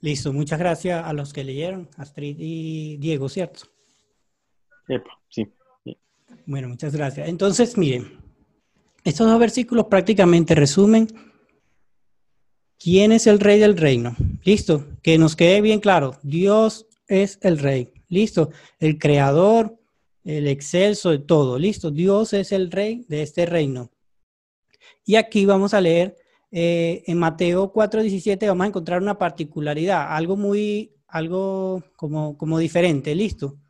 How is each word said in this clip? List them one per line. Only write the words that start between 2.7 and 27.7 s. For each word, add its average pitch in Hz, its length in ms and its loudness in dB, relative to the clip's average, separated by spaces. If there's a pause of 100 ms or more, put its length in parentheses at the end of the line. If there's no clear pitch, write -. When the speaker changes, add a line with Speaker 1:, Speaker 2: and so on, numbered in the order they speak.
Speaker 1:
Diego, 139 320 -4
¿cierto? 180 320 -10 (1300)
Speaker 2:
Epa, - 300 -8 (100)
sí. 107 180 -8 (960)
Speaker 1:
Bueno, 135 220 -10
muchas 131 260 -10
gracias. 143 360 -8
Entonces, 196 480 0
miren, 131 420 -2 (840)
estos 208 200 0
dos 226 140 6
versículos 233 460 0
prácticamente 185 680 4
resumen 202 540 4 (1700)
quién 190 340 4
es 226 140 4
el 208 140 6
Rey 208 200 6
del 214 160 6
reino. 123 400 0 (280)
Listo, 175 420 0 (160)
que 160 160 4
nos 156 180 4
quede 180 260 4
bien 214 180 2
claro, 165 420 0
Dios 196 600 0 (240)
es 196 340 -2
el 180 160 2
Rey. 139 360 -4 (160)
Listo, 175 420 0 (280)
el 156 200 0
Creador, 160 800 2 (460)
el 151 200 -4
excelso 175 680 -2
de 147 80 0
todo. 139 380 2
Listo, 175 320 -4
Dios 196 440 0
es 196 180 -2
el 190 180 -2
Rey 214 380 -6
de 151 140 -6
este 156 240 -4
reino. 139 460 -4 (1120)
Y 196 100 2
aquí 220 300 2
vamos 196 280 2
a 208 60 2
leer, 170 380 0 (340)
eh, 170 560 -2
en 170 100 -2
Mateo 175 540 -2